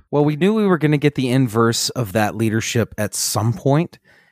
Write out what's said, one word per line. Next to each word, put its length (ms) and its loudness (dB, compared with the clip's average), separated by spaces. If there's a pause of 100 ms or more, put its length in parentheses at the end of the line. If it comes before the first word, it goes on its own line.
(120)
Well, 120 2
we 120 -2
knew 180 2
we 120 2
were 120 2
gonna 200 2
get 180 0
the 140 0
inverse 600 2
of 220 -6
that 240 0
leadership 600 -2
at 180 -6
some 380 -2
point. 460 -2 (340)